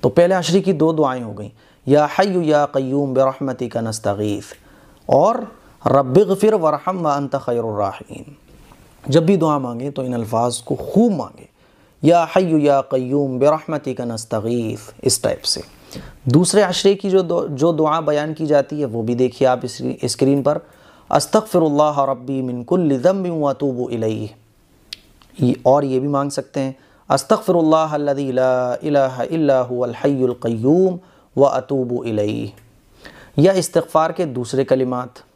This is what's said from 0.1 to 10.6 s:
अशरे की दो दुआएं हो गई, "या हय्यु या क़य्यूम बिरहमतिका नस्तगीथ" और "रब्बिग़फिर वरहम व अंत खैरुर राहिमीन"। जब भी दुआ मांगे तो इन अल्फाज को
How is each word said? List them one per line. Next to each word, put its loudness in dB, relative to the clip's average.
अशरे 0
की 0
दो 2
दुआएं 0
हो -10
गई, -14
"या 4
हय्यु 2
या 2
क़य्यूम -2
बिरहमतिका -2
नस्तगीथ" -4
और 2
"रब्बिग़फिर 4
वरहम -2
व -2
अंत -2
खैरुर -4
राहिमीन"। -8
जब 4
भी 4
दुआ 0
मांगे -8
तो -8
इन -6
अल्फाज -2
को -6